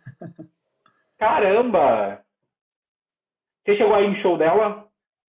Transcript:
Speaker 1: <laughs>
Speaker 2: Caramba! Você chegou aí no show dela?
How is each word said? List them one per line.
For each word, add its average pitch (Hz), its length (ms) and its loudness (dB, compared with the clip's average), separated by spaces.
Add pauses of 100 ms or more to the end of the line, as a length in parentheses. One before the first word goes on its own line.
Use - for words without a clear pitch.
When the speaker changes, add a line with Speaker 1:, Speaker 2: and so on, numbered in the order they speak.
(200)
Speaker 1:
<laughs> - 1000 -20
Speaker 2:
Caramba! 190 1080 0 (1400)
Você 202 120 0
chegou 214 180 2
aí 202 140 2
no 196 140 -4
show 175 140 0
dela? 196 520 0 (400)